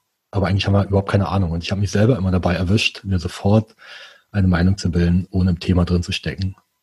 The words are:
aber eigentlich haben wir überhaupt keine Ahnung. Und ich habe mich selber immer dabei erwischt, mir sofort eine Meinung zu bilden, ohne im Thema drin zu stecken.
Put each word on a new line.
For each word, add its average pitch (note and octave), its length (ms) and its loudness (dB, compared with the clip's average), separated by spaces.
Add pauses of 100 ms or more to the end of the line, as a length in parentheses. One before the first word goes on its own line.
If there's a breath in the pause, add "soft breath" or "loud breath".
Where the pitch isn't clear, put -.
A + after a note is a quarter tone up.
(300)
aber F#2 160 -2
eigentlich G2 200 0
haben G2 80 2
wir G2 120 2
überhaupt G2 240 -2
keine G2 180 0
Ahnung. F2+ 220 0
Und E2+ 120 -4
ich - 100 -6
habe G2 100 -2
mich G2+ 80 -2
selber G#2 260 2
immer F#2+ 140 -2
dabei F2+ 240 0
erwischt, F#2 500 -2
mir F#2+ 140 0
sofort G#2 560 0 (580 loud breath)
eine G2 140 2
Meinung F2+ 320 2
zu F#2 120 -2
bilden, F2 400 2
ohne F#2 200 0
im E2+ 100 -2
Thema F2 240 2
drin F2 180 0
zu F2+ 100 -6
stecken. F#2+ 420 -6 (280)